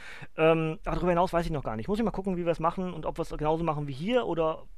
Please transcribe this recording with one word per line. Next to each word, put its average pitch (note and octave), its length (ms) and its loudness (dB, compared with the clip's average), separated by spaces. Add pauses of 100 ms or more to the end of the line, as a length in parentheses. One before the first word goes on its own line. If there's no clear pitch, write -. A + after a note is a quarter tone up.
(360)
Ähm, D#3+ 480 4
aber E3+ 120 -2
darüber F3 160 2
hinaus F3 200 4
weiß E3+ 140 2
ich D#3+ 60 -4
noch C#3 120 -2
gar A2+ 120 -4
nicht. A2 120 -6
Muss G3+ 100 0
ich A#3 60 2
mal F#3+ 60 2
gucken, F#3+ 260 -2
wie F3 80 -2
wir E3+ 80 4
es D#3+ 80 -4
machen F3 320 0
und D#3+ 140 -8
ob E3 120 -4
wir E3 40 -2
es - 80 -8
genauso D#3+ 340 0
machen D3 240 -2
wie C#3 60 -6
hier A3+ 320 0
oder D#3+ 380 0 (140)